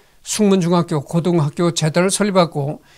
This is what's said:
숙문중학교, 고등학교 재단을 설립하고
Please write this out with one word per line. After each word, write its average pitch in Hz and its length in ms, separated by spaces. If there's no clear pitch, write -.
숙문중학교, 175 840
고등학교 170 680
재단을 175 380
설립하고 185 720